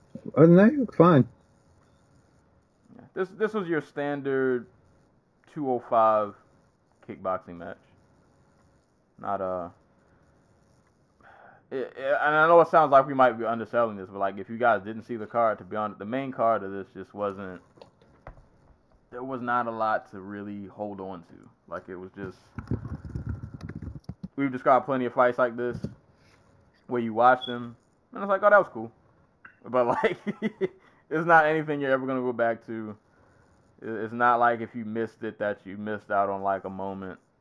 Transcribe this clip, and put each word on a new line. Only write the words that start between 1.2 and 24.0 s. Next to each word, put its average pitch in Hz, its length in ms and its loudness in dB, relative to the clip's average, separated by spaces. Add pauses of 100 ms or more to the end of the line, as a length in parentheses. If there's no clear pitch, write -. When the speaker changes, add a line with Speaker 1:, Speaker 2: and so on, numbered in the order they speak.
Speaker 2:
Yeah. - 80 -20 (100)
This, 180 160 -6
this 208 240 -4
was 202 120 -4
your 165 140 -2
standard 135 840 -2 (880)
two 147 160 -6
oh 123 180 -2
five 110 460 2 (720)
kickboxing 92 480 -8
match. 85 220 -14 (1400)
Not, 101 220 -6
uh, 92 280 -6 (2000)
it, 131 260 -8
it, 135 240 -2
and 151 160 2
I 156 100 6
know 170 140 10
it 156 80 6
sounds 151 240 4
like 135 140 8
we 139 80 -6
might 127 180 6
be 113 140 -6
underselling 113 500 -2
this, 95 140 -12
but, 98 80 -12
like, 98 200 -2
if 98 120 -12
you 117 80 -10
guys 113 240 4
didn't 107 220 -10
see 120 120 -10
the 107 100 -10
card, 113 320 0
to 101 60 -18
be 92 120 -12
honest, 107 220 -6
the 98 60 -12
main 131 260 -6
card 113 320 0
of 98 100 -8
this 98 220 -10
just 95 200 -16
wasn't, 98 460 -8 (1500)
there 123 120 -14
was 131 200 -8
not 120 240 -2
a 117 40 -6
lot 110 420 -4
to 98 80 -14
really 101 460 -12
hold 101 340 -12
on 95 240 -12
to. - 100 -20 (340)
Like, 90 200 -12
it 92 80 -12
was 92 200 -14
just, 95 220 -12 (2000)